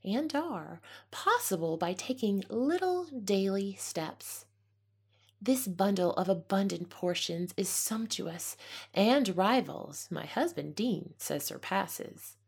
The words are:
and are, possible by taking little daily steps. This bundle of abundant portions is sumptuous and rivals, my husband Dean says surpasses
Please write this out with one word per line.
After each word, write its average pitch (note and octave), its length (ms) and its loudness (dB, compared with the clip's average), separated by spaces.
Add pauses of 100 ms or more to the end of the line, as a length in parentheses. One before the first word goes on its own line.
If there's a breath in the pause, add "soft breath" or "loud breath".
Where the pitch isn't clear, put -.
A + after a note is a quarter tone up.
and C4 300 0
are, F3+ 480 -4 (280 loud breath)
possible E3 680 2
by F3 160 0
taking G3+ 560 0
little F4+ 560 2
daily G3 720 0
steps. - 640 -8 (960 soft breath)
This B3+ 260 2
bundle F#3 480 4
of F#3 140 2
abundant F#3 640 2
portions F3 680 -2
is F#3 120 0
sumptuous - 880 -4 (360 loud breath)
and G#3+ 440 4
rivals, F#3+ 760 0
my D#3 160 -4
husband D3+ 480 -2
Dean A3+ 420 -2
says D3 280 -2
surpasses - 920 -4 (120)